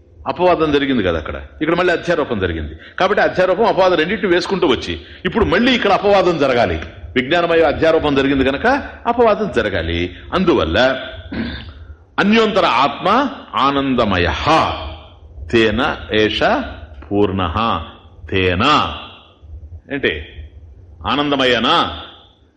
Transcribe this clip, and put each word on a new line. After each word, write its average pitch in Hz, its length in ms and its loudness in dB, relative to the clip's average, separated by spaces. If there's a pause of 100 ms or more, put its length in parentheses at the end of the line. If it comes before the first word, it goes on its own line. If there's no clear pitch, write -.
(280)
అపవాదం 160 440 2
జరిగింది 135 300 2
కదా 85 160 0
అక్కడ, 76 180 -10 (240)
ఇక్కడ 160 180 0
మళ్ళీ 180 140 2
అధ్యారోపం 143 480 -2
జరిగింది. 80 340 -4 (240)
కాబట్టి 196 240 2
అధ్యారోపం, 180 420 2
అపవాదం 180 320 2
రెండింటిని 180 380 0
వేసుకుంటూ 180 320 0
వచ్చి 107 280 0 (300)
ఇప్పుడు 220 200 0
మళ్ళీ 208 280 2
ఇక్కడ 202 200 2
అపవాదం 180 460 2
జరగాలి. 120 400 2 (360)
విజ్ఞానమయ 165 480 2
అధ్యారోపం 147 520 2
జరిగింది 135 300 2
కనుక 135 220 0 (400)
అపవాదం 226 500 2
జరగాలి. 87 440 -2 (340)
అందువల్ల 110 440 2 (1400)
అన్యోంతర 202 480 4 (180)
ఆత్మ 151 240 -2 (460)
ఆనందమయ 120 720 2 (1200)
తేన 113 280 2 (320)
ఏష 107 300 2 (640)
పూర్ణ 98 380 0 (880)
తేన. 92 340 0 (1300)
ఏంటి 127 220 -2 (960)
ఆనందమయనా? 135 680 0 (800)